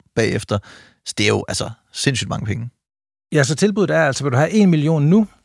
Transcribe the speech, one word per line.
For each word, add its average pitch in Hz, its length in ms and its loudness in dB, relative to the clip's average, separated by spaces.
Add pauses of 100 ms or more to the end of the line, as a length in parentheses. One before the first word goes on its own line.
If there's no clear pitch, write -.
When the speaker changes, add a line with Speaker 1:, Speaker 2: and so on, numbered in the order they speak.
(140)
Speaker 1:
bagefter. 110 440 -2 (480)
Så - 120 -10
det 104 60 0
er 104 40 2
jo, 101 200 0
altså, - 220 -6 (220)
sindssygt 110 360 -4
mange - 180 -8
penge. 113 240 -6 (640)
Speaker 2:
Ja, 147 120 2
så 151 100 -2
tilbuddet 196 420 0
er 160 80 2
altså, 135 200 -2
vil 139 80 -2
du 120 40 0
have 156 140 2
en 196 200 4
million 156 320 2
nu? 196 240 4 (180)